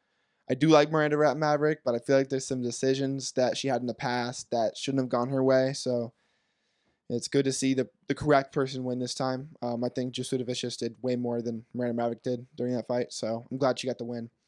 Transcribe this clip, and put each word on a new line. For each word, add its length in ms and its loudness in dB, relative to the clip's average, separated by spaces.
I 40 2
do 140 2
like 220 8
Miranda 280 2
Ra-, 160 4
Maverick, 500 0
but 100 0
I 40 -2
feel 180 2
like 140 2
there's 160 -2
some 160 -4
decisions 680 -2
that 260 0
she 100 -4
had 140 0
in 40 -6
the 80 -4
past 560 -4
that 280 0
shouldn't 240 0
have 80 -2
gone 180 0
her 160 0
way, 300 4
so 400 -4
it's 180 -4
good 160 2
to 80 0
see 220 0
the, 140 4
the 80 -2
correct 380 4
person 320 -2
win 140 -2
this 160 -4
time. 360 -4
Um, 220 -2
I 60 0
think 240 -4
Josu 300 -4
Vicious 320 -6
did 260 -6
way 140 0
more 260 -2
than 220 -6
Miranda 200 -2
Maverick 280 -2
did 240 -4
during 180 -2
that 120 -4
fight, 260 -2
so 380 -6
I'm 80 -6
glad 200 2
she 80 -6
got 120 -4
the 60 -8
win. 260 -10